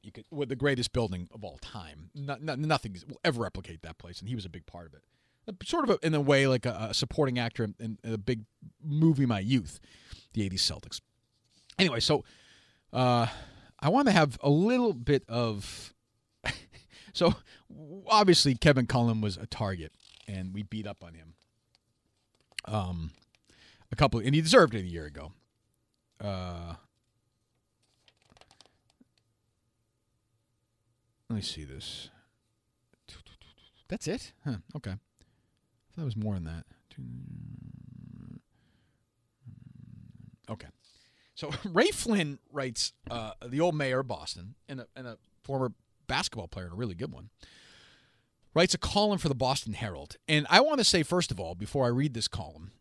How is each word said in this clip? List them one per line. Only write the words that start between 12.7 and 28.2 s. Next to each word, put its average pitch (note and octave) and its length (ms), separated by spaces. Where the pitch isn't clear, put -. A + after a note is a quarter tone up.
uh, A#2+ 340
I C#3+ 80
wanna B3 240
have D#3 280
a C#3+ 80
little A3 440
bit B2+ 360
of, A#2 640
<laughs> - 80
so, - 220
obviously, F#3 480
Kevin B2+ 320
Cullen A#2 340
was G#2 160
a - 100
target, F#2+ 460
and F#2 260
we G#2 80
beat G#2 240
up G2+ 160
on E2+ 120
him. E2 200
Um, F2+ 460
a A2+ 60
couple, C3+ 240
and C3 140
he D#3+ 60
deserved D#3+ 340
it G2 100
a F2+ 40
year E2 180
ago. D2+ 260
Uh, F2+ 540